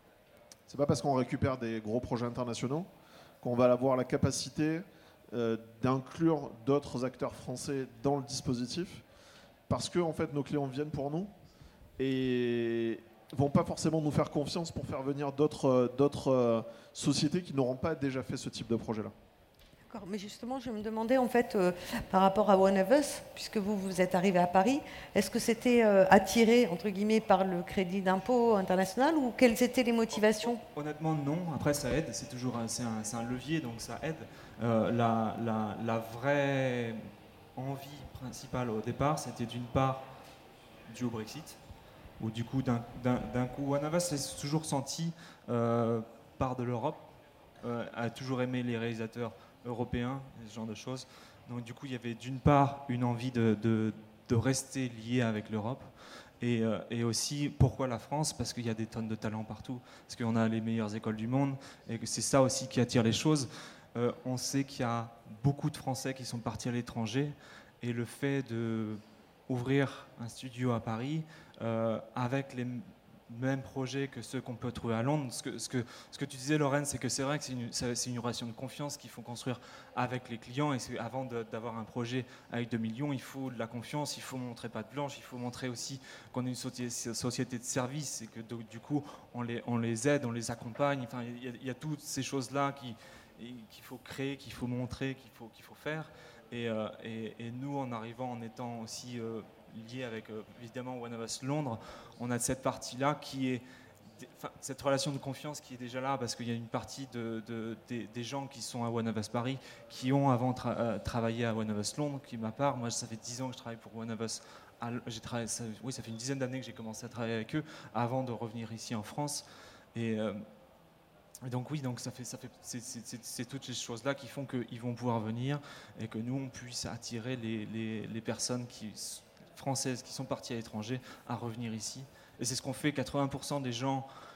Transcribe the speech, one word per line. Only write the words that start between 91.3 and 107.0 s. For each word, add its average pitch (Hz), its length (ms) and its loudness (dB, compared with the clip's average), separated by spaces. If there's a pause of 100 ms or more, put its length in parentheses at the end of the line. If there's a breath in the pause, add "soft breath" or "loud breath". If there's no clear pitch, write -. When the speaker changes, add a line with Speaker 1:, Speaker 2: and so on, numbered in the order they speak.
Speaker 3:
y 127 60 -10
a, 123 40 -6 (100)
il 135 60 -8
y - 20 -2
a 123 60 -6
toutes 151 260 -6
ces - 220 -4
choses-là 139 500 0
qui, 120 220 -12 (720 loud breath)
qu'il - 140 -20
faut 131 200 -14
créer, 139 320 -6
qu'il 123 160 -14
faut 123 160 -6
montrer, 123 480 -2
qu'il - 160 -18
faut, 113 220 -16
qu'il - 100 -20
faut - 120 -20
faire. 151 360 -6 (400 loud breath)
Et, 120 160 -2
euh, 110 220 0 (120)
et, 113 380 -8
et 117 120 -8
nous, 139 260 -6
en 127 160 -4
arrivant, 117 360 -6
en 117 120 -8
étant 117 400 -8
aussi... 120 400 -8
Euh, 113 180 -6 (500)
liés 127 140 -8
avec, 110 260 -8
euh, 107 120 -8 (200)
évidemment, 123 380 -8
One 120 140 -8
of 113 100 -6
Us 113 200 -8
Londres, 135 360 -2 (400 loud breath)
on 120 100 -4
a 120 100 2
cette 131 220 0
partie-là 135 600 0
qui 135 260 -2
est, 123 140 0 (720 loud breath)
enfin, - 140 -10 (100)
cette - 220 -10
relation 139 320 2
de 135 40 -4
confiance 143 440 -8
qui 127 140 -14
est - 20 -12
déjà 123 240 -6
là, 135 160 0
parce 117 180 -4
qu'il 117 140 -4
y - 20 -2
a - 20 0
une 117 140 -4
partie 131 460 -6